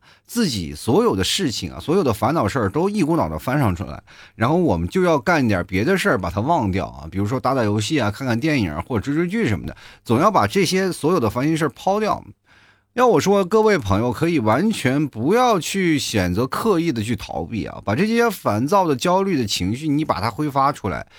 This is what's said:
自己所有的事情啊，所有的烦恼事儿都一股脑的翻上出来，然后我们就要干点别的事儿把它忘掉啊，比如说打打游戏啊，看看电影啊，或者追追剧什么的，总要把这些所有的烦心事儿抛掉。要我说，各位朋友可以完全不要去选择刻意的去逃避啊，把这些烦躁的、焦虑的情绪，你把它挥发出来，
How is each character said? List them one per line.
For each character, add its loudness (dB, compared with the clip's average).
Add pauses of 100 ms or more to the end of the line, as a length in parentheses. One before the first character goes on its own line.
(260)
自 0
己 -4
所 2
有 2
的 0
事 0
情 -6
啊， -14
所 -2
有 4
的 2
烦 0
恼 0
事 -2
儿 0
都 0
一 -2
股 2
脑 0
的 -6
翻 -2
上 2
出 -8
来， -12 (340)
然 0
后 2
我 2
们 -2
就 0
要 4
干 2
点 2
别 -2
的 0
事 -2
儿 2
把 -4
它 -4
忘 0
掉 -2
啊， -14
比 -6
如 0
说 -4
打 0
打 0
游 0
戏 -2
啊， 0
看 -8
看 0
电 0
影 0
啊， -6
或 -2
者 -4
追 -4
追 0
剧 -2
什 -2
么 -12
的， -12 (260)
总 2
要 4
把 4
这 0
些 0
所 -2
有 2
的 0
烦 -2
心 2
事 0
儿 -4
抛 -2
掉。 -2 (680)
要 2
我 6
说， 4
各 4
位 4
朋 0
友 0
可 0
以 2
完 4
全 0
不 -2
要 4
去 0
选 0
择 2
刻 2
意 0
的 -2
去 -2
逃 -6
避 -6
啊， -12
把 -2
这 0
些 2
烦 -2
躁 2
的、 2
焦 0
虑 0
的 0
情 -2
绪， -6
你 0
把 -2
它 -2
挥 -4
发 2
出 -8
来， -6 (120)